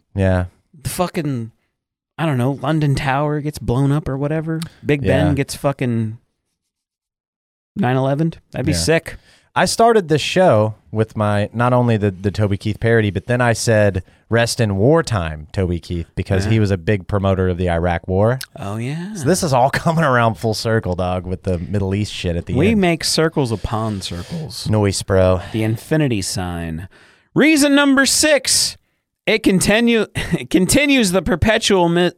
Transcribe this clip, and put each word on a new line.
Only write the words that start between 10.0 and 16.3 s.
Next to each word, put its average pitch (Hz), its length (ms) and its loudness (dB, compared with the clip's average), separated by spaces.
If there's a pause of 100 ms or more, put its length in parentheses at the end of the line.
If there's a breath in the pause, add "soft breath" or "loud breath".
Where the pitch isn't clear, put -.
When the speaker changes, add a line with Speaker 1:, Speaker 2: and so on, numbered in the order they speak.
Speaker 1:
this 151 120 2
show 110 540 2 (160)
with 110 240 -2
my, 104 380 0
not 120 180 0
only 123 240 2
the, 101 160 0
the 95 180 -4
Toby 101 280 0
Keith - 240 -6
parody, 113 280 2
but 95 180 -6
then 123 120 0
I 120 140 2
said, 104 500 2 (240 soft breath)
"Rest 117 320 0
in 104 160 0
wartime, 95 800 0
Toby 87 260 -2
Keith," 85 340 -6
because 95 320 -2